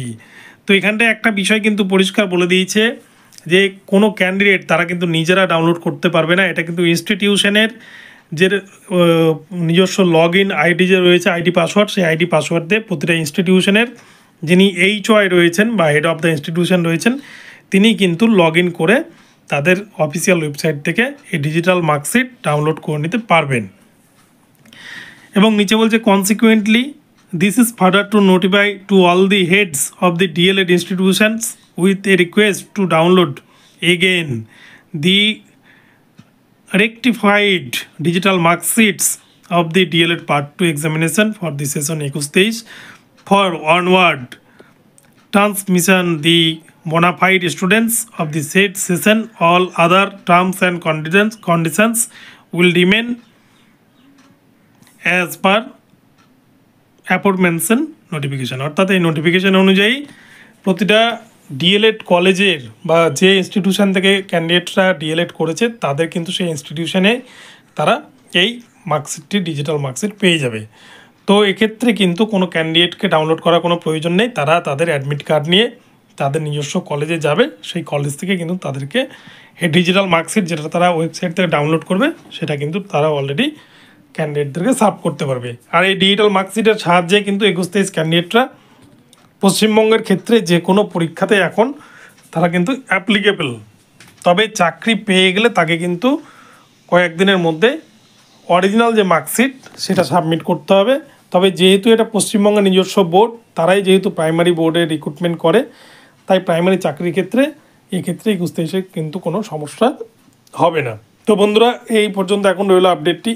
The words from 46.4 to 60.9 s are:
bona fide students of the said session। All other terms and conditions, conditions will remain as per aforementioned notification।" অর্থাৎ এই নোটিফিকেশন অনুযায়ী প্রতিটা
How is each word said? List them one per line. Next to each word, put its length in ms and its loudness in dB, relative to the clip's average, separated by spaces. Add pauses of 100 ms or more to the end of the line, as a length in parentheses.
bona 200 2 (100)
fide 240 2 (120)
students 380 0 (260)
of 140 -4
the 160 -4
said 220 0 (140)
session। 320 2 (300)
All 160 2 (200)
other 220 4 (240)
terms 260 2 (100)
and 100 -2 (100)
conditions, 460 0 (180)
conditions 480 0 (560)
will 260 2
remain 260 2 (2000)
as 100 -2 (160)
per 160 2 (1500)
aforementioned 800 0 (300)
notification।" 520 -6
অর্থাৎ 280 0
এই 140 2
নোটিফিকেশন 440 0 (120)
অনুযায়ী 300 4 (720)
প্রতিটা 360 2 (600)